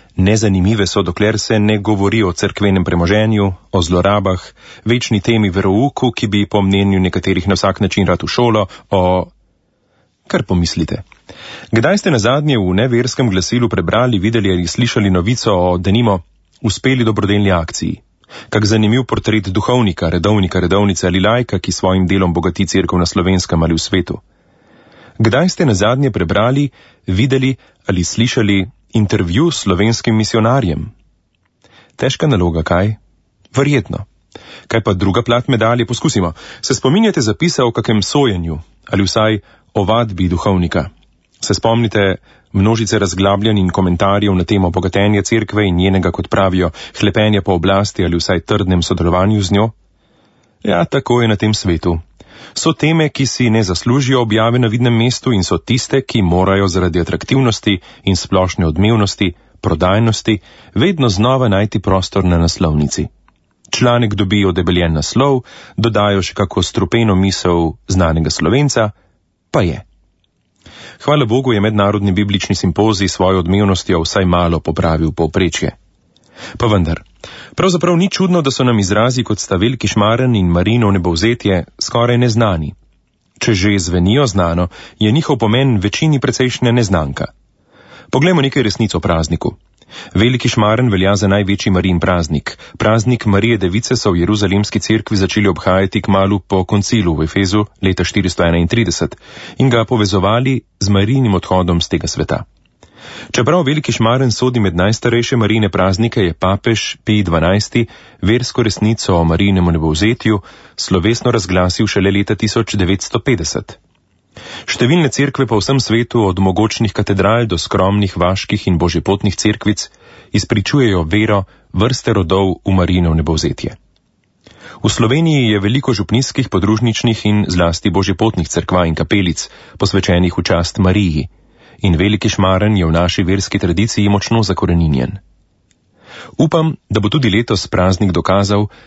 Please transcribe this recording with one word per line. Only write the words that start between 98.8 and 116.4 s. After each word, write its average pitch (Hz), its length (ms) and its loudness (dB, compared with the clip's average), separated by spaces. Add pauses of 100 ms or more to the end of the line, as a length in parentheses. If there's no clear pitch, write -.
in 131 120 2
ga 113 160 2
povezovali 107 760 0 (180)
z 95 100 -2
Marijinim 107 460 2
odhodom 87 460 0
z - 80 -6
tega 82 180 -2
sveta. - 360 -4 (880)
Čeprav 151 340 2
veliki 147 260 -2
šmaren 117 400 2
sodi 123 280 0
med 95 160 0
najstarejše 117 640 0
Marijine 107 320 2
praznike, 95 520 0
je 85 120 0
papež 98 680 -2
Pij 107 200 2
dvanajsti 92 640 0 (360)
versko 120 420 0
resnico 107 520 0
o 85 80 2
Marijinem 87 440 2
vnebovzetju 85 720 0 (380)
slovesno 113 540 -2
razglasil 92 560 0
šele 98 240 0
leta 98 240 -2
tisoč 110 400 -2
devetsto 95 440 -2
petdeset. - 600 -4 (880)
Številne 151 440 2
cerkve 139 360 -2
po 117 140 0
vsem 135 200 0
svetu, 117 460 0
od 92 140 0
mogočnih 101 540 0